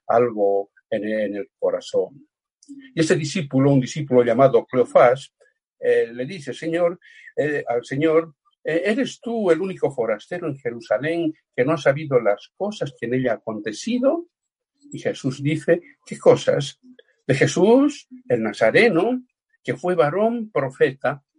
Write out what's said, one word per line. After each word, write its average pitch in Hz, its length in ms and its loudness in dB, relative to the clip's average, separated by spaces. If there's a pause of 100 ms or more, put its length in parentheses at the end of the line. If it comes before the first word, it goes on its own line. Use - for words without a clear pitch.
algo 104 640 0 (180)
en, 107 180 -4
en 107 300 -4
el 98 220 -10
corazón. 92 680 -4 (680)
Y 160 60 -2
este 160 160 2
discípulo, 143 540 0
un 139 100 4
discípulo 123 440 0
llamado 113 400 4
Cleofás, 127 680 2 (440)
eh, 120 320 0
le 123 140 -8
dice, 147 300 -10
"Señor, 170 440 -2 (380)
eh, 143 320 -2
al 120 160 -2
Señor, 160 500 -2 (300)
eh, 160 200 -2
¿eres 233 360 -4
tú 220 320 0
el 160 80 2
único 160 320 -4
forastero 127 560 -6
en 139 100 -8
Jerusalén 139 720 -4 (220)
que 123 100 2
no 156 100 0
ha 165 40 -6
sabido 139 420 0
las 101 360 -2
cosas 185 420 -6
que 120 80 -8
en 117 80 -2
ella 127 180 0
ha 107 40 -2
acontecido?". 247 920 -4 (640)
Y 139 80 -12
Jesús - 440 -6
dice, 160 380 0 (240)
"¿Qué - 140 -12
cosas?". - 640 2 (460)
"De 135 80 2
Jesús, 220 760 2 (200)
el 117 140 0
Nazareno, 170 800 2 (400)
que 160 140 -6
fue 180 180 -2
varón 214 560 0
profeta, 139 720 -2 (160)